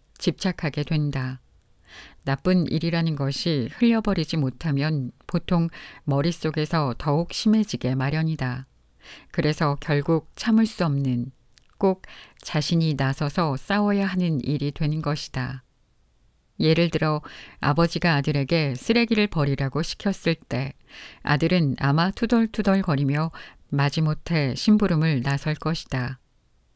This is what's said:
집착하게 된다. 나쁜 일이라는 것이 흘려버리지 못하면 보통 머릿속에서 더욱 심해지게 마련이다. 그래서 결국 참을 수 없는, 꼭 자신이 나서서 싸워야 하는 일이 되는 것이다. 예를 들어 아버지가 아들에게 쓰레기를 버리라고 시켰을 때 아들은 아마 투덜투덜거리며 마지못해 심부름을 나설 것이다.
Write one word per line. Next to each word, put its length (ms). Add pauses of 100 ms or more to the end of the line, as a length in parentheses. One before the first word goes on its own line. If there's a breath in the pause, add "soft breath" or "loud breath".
(180)
집착하게 680
된다. 580 (800 loud breath)
나쁜 440
일이라는 480
것이 580
흘려버리지 640
못하면 760 (160)
보통 420 (340 loud breath)
머릿속에서 960
더욱 360
심해지게 600
마련이다. 720 (640 loud breath)
그래서 480
결국 560
참을 300
수 200
없는, 460 (460)
꼭 260 (380 loud breath)
자신이 540
나서서 640
싸워야 480
하는 360
일이 300
되는 300
것이다. 640 (920)
예를 300
들어 320 (380 loud breath)
아버지가 560
아들에게 600
쓰레기를 520
버리라고 540
시켰을 540 (120)
때 260 (500 loud breath)
아들은 560
아마 320
투덜투덜거리며 1200 (380 loud breath)
마지못해 840
심부름을 640
나설 340
것이다. 640 (560)